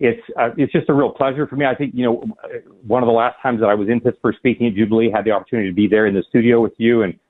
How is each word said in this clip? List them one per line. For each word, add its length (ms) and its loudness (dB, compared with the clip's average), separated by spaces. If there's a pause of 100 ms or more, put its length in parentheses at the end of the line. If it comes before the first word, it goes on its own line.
it's, 220 0 (120)
uh, 220 0
it's 160 -2
just 160 0
a 40 2
real 180 2
pleasure 360 -2
for 80 -12
me. 100 0
I 100 0
think, 200 -6
you 80 -2
know, 120 2 (720)
one 160 0
of 60 2
the 60 4
last 280 0
times 200 -2
that 80 2
I 60 4
was 120 -2
in 140 0
Pittsburgh 340 0
speaking 320 -2
at 60 -2
Jubilee, 360 2
had 140 -2
the 80 0
opportunity 380 -2
to 40 -6
be 140 2
there 180 4
in 100 0
the 80 0
studio 360 2
with 180 0
you, 260 2
and, 140 -4 (120)